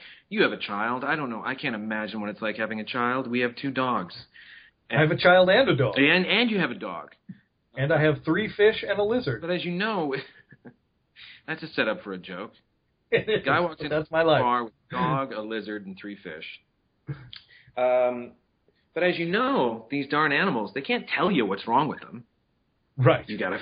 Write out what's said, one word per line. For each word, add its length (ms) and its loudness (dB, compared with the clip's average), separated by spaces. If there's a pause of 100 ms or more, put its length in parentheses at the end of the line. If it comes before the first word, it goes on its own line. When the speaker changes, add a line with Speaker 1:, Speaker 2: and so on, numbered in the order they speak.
(280)
Speaker 1:
"You 140 0
have 100 4
a 60 -8
child. 460 -4
I 120 -2
don't 140 -6
know. 120 -8
I 120 -6
can't 200 -6
imagine 460 -6
what 80 -6
it's 140 -10
like 160 -4
having 220 -4
a 40 -10
child. 460 -2
We 100 0
have 160 -2
two 140 -6
dogs." 440 -2 (760)
Speaker 2:
I 100 2
have 100 4
a 60 2
child 320 6
and 220 6
a 40 4
dog. 220 2
Speaker 1:
And, 300 4
and 240 2
you 80 0
have 120 0
a 40 -6
dog. 380 -10 (680)
Speaker 2:
And 160 0
I 80 2
have 140 4 (100)
three 280 0
fish 320 4
and 120 0
a 40 2
lizard. 380 0
Speaker 1:
But 100 -6
as 140 -2
you 80 -4
know, 420 -2 (680)
<laughs> 640 -20
that's 140 -8
a 60 -12
setup 360 -2
for 80 -10
a 60 -8
joke. 340 -12 (300)
Speaker 2:
<laughs> 280 -20
It 180 2
is, 160 0
Speaker 1:
Guy 160 4
walks 180 -2
Speaker 2:
but 80 -8
Speaker 1:
into 120 -2
Speaker 2:
that's 120 -4
my 120 2
Speaker 1:
the 80 4
Speaker 2:
life. 120 6
Speaker 1:
bar 220 2
with 100 -12 (160)
a 40 -10
dog, 380 0
a 80 -6
lizard, 460 -6
and 120 -10
three 240 -12
fish. 220 -12 (1300)
Um, 560 2 (640)
but 80 -2
as 160 2
you 120 -2
know, 600 0
these 180 -4
darn 240 2
animals, 420 0
they 80 -4
can't 320 -2
tell 160 2
you 160 2
what's 200 -6
wrong 220 2
with 120 -8
them. 240 -16 (720)
Speaker 2:
Right. 320 4
Speaker 1:
You 100 -8
gotta 240 -4